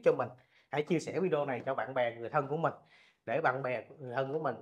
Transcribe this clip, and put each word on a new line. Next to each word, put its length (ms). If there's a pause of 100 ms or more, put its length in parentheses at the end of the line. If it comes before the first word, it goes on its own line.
cho 80
mình. 160 (400)
Hãy 140
chia 180
sẻ 200
video 240
này 220
cho 80
bạn 200
bè, 220
người 140
thân 180
của 80
mình 160 (540)
để 140
bạn 220
bè, 240 (120)
người 160
thân 180
của 60
mình 240